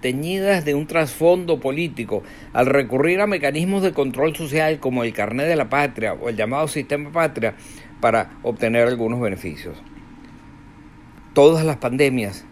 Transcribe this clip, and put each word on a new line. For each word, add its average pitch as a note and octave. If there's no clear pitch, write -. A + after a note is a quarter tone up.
teñidas E3+
de D3
un D3
trasfondo E3
político C3
al B2
recurrir C#3
a G#3
mecanismos F3+
de F#3
control C#3
social D#3
como B2+
el A2+
carné A2
de E3
la B2
patria B2
o D#2+
el A2+
llamado B2+
sistema D3
patria D3
para A2+
obtener A#2
algunos A#2+
beneficios. F2+
Todas D#3
las D3+
pandemias B2+